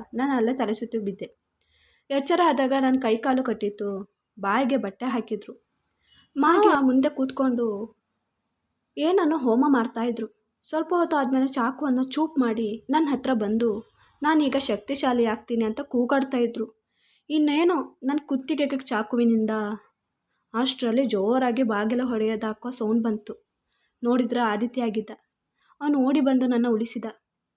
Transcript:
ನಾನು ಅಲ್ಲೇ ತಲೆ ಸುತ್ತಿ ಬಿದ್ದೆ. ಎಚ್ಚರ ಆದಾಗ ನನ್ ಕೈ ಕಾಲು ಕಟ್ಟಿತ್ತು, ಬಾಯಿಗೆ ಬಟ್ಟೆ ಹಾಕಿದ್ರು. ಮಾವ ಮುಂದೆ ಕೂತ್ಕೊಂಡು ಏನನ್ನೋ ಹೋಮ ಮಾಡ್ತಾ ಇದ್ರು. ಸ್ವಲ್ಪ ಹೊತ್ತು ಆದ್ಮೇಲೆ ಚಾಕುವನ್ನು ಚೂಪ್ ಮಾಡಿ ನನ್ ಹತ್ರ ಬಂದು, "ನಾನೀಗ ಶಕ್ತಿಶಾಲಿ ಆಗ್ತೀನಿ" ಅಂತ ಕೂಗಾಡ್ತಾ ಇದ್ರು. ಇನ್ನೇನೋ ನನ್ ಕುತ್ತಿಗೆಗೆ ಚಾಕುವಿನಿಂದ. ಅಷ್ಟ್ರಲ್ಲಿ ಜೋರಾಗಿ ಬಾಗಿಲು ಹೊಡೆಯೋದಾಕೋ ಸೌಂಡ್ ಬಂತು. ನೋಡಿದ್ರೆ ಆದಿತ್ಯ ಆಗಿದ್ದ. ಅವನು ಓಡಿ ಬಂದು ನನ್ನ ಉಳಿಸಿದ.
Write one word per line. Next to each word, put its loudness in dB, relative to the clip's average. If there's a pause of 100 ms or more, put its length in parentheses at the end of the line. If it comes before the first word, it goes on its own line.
(140)
ನಾನು -2
ಅಲ್ಲೇ 0
ತಲೆ -2
ಸುತ್ತಿ -6
ಬಿದ್ದೆ. -8 (720)
ಎಚ್ಚರ 0
ಆದಾಗ 2
ನನ್ 2
ಕೈ 2
ಕಾಲು 0
ಕಟ್ಟಿತ್ತು, -6 (240)
ಬಾಯಿಗೆ 0
ಬಟ್ಟೆ -6
ಹಾಕಿದ್ರು. -6 (680)
ಮಾವ 6
ಮುಂದೆ 4
ಕೂತ್ಕೊಂಡು -2 (1000)
ಏನನ್ನೋ 2
ಹೋಮ 2
ಮಾಡ್ತಾ 0
ಇದ್ರು. -6 (260)
ಸ್ವಲ್ಪ -2
ಹೊತ್ತು 2
ಆದ್ಮೇಲೆ 2
ಚಾಕುವನ್ನು -2
ಚೂಪ್ -2
ಮಾಡಿ -2
ನನ್ 2
ಹತ್ರ -2
ಬಂದು, -2 (320)
"ನಾನೀಗ 4
ಶಕ್ತಿಶಾಲಿ 0
ಆಗ್ತೀನಿ" -2
ಅಂತ -4
ಕೂಗಾಡ್ತಾ 0
ಇದ್ರು. -4 (460)
ಇನ್ನೇನೋ 0
ನನ್ 0
ಕುತ್ತಿಗೆಗೆ -2
ಚಾಕುವಿನಿಂದ. 0 (1040)
ಅಷ್ಟ್ರಲ್ಲಿ 0
ಜೋರಾಗಿ 0
ಬಾಗಿಲು 0
ಹೊಡೆಯೋದಾಕೋ -4
ಸೌಂಡ್ -2
ಬಂತು. -6 (520)
ನೋಡಿದ್ರೆ 2
ಆದಿತ್ಯ -2
ಆಗಿದ್ದ. -4 (720)
ಅವನು 2
ಓಡಿ 4
ಬಂದು 2
ನನ್ನ 2
ಉಳಿಸಿದ. -2 (500)